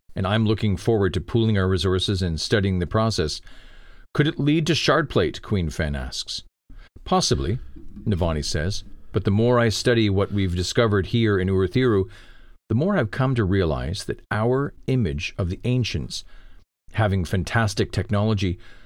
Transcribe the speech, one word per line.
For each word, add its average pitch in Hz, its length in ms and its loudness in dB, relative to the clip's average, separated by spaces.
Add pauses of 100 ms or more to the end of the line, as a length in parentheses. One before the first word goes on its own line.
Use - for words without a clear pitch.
(140)
and 95 120 -2
I'm 110 180 2
looking 104 320 2
forward 101 380 2
to 90 80 0
pooling 110 340 2
our 92 100 2
resources 92 540 0
and 82 180 0
studying 95 400 2
the 87 80 0
process." 110 540 0 (720)
"Could 147 140 2
it 160 120 -2
lead 147 280 2
to 165 80 2
shard 160 340 2
plate?" - 320 0
Queen 87 300 -2
Fen 73 260 -2
asks. - 460 -8 (640)
"Possibly," 113 520 0 (460)
Navani 82 400 0
says, 85 400 -4 (280)
"but 104 120 -2
the 107 60 2
more 117 280 4
I 117 120 4
study 113 400 2
what 95 200 2
we've 95 240 0
discovered 101 520 2
here 107 320 2
in 92 100 0
Urithiru, 98 560 2 (640)
the 107 60 0
more 180 240 2
I've 110 120 0
come 135 240 2
to 117 100 2
realize 85 600 0
that - 160 -6 (100)
our 123 440 0 (120)
image 90 520 -2
of 92 100 0
the 87 160 -4
ancients, 117 580 -2 (720)
having 98 320 2
fantastic 101 680 0
technology, 101 640 0 (280)